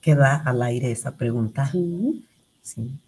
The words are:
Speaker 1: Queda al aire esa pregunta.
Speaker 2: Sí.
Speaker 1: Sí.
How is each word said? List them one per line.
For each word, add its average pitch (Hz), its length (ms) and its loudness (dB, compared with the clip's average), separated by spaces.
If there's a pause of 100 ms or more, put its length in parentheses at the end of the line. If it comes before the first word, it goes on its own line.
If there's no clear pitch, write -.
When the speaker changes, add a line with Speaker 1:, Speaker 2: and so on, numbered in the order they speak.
Speaker 1:
Queda 143 340 6
al 127 280 0
aire 120 280 -2
esa 131 240 -6
pregunta. 117 560 -2
Speaker 2:
Sí. 180 540 -2 (360)
Speaker 1:
Sí. 117 300 -10 (160)